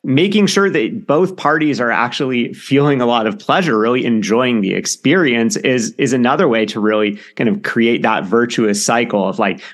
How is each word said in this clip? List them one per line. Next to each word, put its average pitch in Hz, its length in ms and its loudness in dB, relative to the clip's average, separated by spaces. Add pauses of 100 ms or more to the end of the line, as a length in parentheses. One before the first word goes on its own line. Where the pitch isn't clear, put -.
making 196 400 2
sure 196 240 2
that 113 380 -2
both 180 300 0
parties 151 420 0
are 120 100 0
actually 120 640 -2
feeling 139 480 0
a 123 40 2
lot 120 200 2
of 104 140 -2
pleasure, 147 400 0
really 117 240 0
enjoying 117 560 0
the 95 140 0
experience 120 840 0
is, 127 420 0
is 131 140 0
another 131 380 2
way 113 160 2
to 107 160 -6
really 107 360 0 (200)
kind 117 120 0
of 104 140 -2
create 117 380 0
that 104 240 0
virtuous 113 600 0
cycle 117 400 0
of, 95 140 -4
like, 98 220 -2 (120)